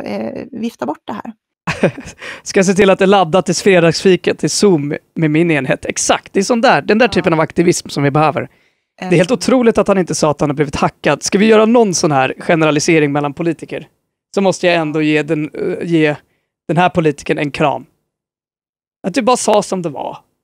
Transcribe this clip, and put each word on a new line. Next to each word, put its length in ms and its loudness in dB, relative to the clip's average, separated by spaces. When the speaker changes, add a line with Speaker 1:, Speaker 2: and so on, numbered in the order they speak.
Speaker 1:
eh, 480 -8
vifta 340 -8
bort 200 -8
det 80 -12
här. 200 -12
Speaker 2:
<laughs> 600 -6
Ska 160 -2
jag 60 4
se 80 2
till 160 4
att 100 2
det 60 2
är 20 4
laddat 380 2
till 100 -2
fredagsfiket, 840 2
till 100 -2
Zoom 460 0
med 160 0
min 200 2
enhet. 340 -2
Exakt, 480 -4
det 60 0
är 40 2
sån 180 0
där, 200 4
den 160 0
där 100 4
Speaker 1:
Ja. 60 -10
Speaker 2:
typen 200 0
av 60 2
aktivism 500 0
som 140 -4
vi 80 2
behöver. 380 0
Det 60 -12
är 60 -6
helt 200 2
Speaker 1:
Eh. 40 0
Speaker 2:
otroligt 420 2
att 100 2
han 100 2
inte 180 -2
sa 160 2
att 100 -6
han 80 0
har 60 -4
blivit 200 -2
hackad. 480 -2
Ska 140 -2
vi 80 2
göra 200 6
någon 280 4
sån 180 0
här 280 0
generalisering 720 2
mellan 220 -4
politiker, 540 -8
så 60 0
måste 260 0
jag 80 2
ändå 260 -2
Speaker 1:
Ja. 40 0
Speaker 2:
ge 180 0
den, 300 -4
eh, 340 -6
ge 280 2
den 100 -4
här 120 4
politikern 480 -2
en 140 -4
kram. 340 -2
Att 60 -4
du 80 -2
bara 160 2
sa 260 0
som 180 -6
det 80 -6
var. 280 -10